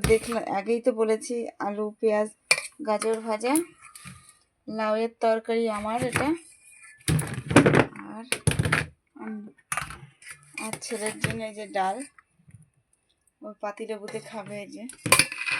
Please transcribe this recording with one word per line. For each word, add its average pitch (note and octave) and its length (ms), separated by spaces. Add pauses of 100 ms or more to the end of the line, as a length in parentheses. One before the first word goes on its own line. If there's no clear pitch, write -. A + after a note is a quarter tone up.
(120)
দেখলাম, A3 320 (140)
আগেই G#3+ 280
তো B3+ 60 (100)
বলেছি, A3 340 (300)
আলু, G#3 200 (140)
পেঁয়াজ, G#3+ 300 (580)
গাজর A3 300 (100)
ভাজা, A3+ 260 (1120)
লাউয়ের A3 460 (100)
তরকারি A3+ 400 (140)
আমার G#3+ 220 (100)
এটা। A#3+ 180 (1900)
আর, A3+ 120 (960)
উম, A3 220 (1200)
আর A3 100 (120)
ছেলের G#3+ 380
জন্য A3+ 160 (100)
এই G#3 100
যে G#3+ 60 (120)
ডাল, F#3+ 200 (1400)
ও - 60 (160)
পাতিলেবুতে G#3+ 560 (100)
খাবে। G#3 340
এই G3 120
যে G3 80 (760)